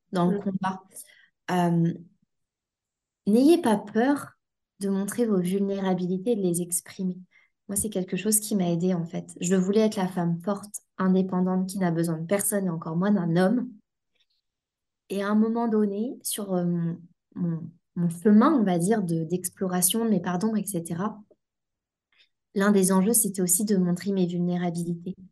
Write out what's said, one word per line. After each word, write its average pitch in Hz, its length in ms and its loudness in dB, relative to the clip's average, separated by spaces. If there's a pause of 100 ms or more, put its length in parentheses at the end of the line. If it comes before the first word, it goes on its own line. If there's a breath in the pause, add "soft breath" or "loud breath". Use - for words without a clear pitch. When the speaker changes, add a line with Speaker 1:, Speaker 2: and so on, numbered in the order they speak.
(120)
Speaker 1:
dans 180 180 2
le 202 80 0
Speaker 2:
Mm. 196 60 -10
Speaker 1:
combat ». 190 380 -4 (680 loud breath)
Euh, 175 420 2 (1300)
n'ayez 262 340 6
pas 220 160 2
peur 262 640 -2 (420)
de 196 80 -4
montrer 196 380 -2
vos 202 140 2
vulnérabilités 190 920 -2
et 220 40 0
de 202 60 -4
les 175 200 0
exprimer. 180 560 -6 (500 soft breath)
Moi, 202 80 -6
c'est 214 140 -4
quelque 190 260 -4
chose 214 240 0
qui - 140 -4
m'a 180 160 2
aidée, 175 240 0
en 175 100 -2
fait. 175 360 -10
Je 180 160 0
voulais 196 240 2
être 220 160 2
la 185 120 -2
femme 170 360 -2
forte, 208 280 -6 (260)
indépendante, 190 680 0
qui 202 100 -8
n'a 180 120 0
besoin 165 280 -2
de 165 80 -8
personne 202 400 -2
et 175 40 -2
encore 165 260 -6
moins 190 160 2
d'un 170 240 0
homme. 202 320 2 (1400)
Et 196 140 -4
à 196 60 -2
un 214 60 2
moment 226 340 2
donné, 214 540 0
sur, 196 320 -6
euh, 180 100 2
mon, 170 340 -2 (360)
mon, 170 360 -4 (260)
mon 175 120 0
chemin, 214 460 6
on 240 100 4
va 180 140 2
dire, 202 240 2
de, 165 220 -2
d'exploration 180 800 -2
de 226 60 2
mes 185 100 2
parts 180 180 -2
d'ombre, 220 200 0
et - 80 -4
cetera, 175 540 -6 (1300 soft breath)
l'un 202 180 4
des 190 200 4
enjeux, 190 200 4
c'était 196 300 0
aussi 185 220 0
de 208 120 2
montrer 180 360 0
mes 190 140 0
vulnérabilités, 175 880 -4 (180)